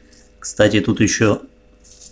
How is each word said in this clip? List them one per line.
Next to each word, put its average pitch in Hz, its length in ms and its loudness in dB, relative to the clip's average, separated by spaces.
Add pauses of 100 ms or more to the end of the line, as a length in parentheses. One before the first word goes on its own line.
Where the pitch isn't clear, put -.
(380)
Кстати, 104 420 0
тут 101 200 -2
еще 107 420 0 (680)